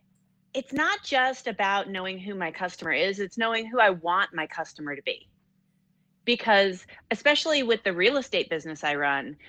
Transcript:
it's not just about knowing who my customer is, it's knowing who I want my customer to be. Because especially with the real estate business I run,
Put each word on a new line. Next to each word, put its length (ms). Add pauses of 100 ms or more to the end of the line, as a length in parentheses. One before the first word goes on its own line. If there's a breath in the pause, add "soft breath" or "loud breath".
(520)
it's 200
not 300
just 460
about 420
knowing 260
who 160
my 200
customer 400
is, 260
it's 180
knowing 300
who 140
I 100
want 420
my 140
customer 480
to 80
be. 260 (960)
Because 640 (240 loud breath)
especially 540
with 180
the 100
real 260
estate 300
business 360
I 100
run, 420 (120 soft breath)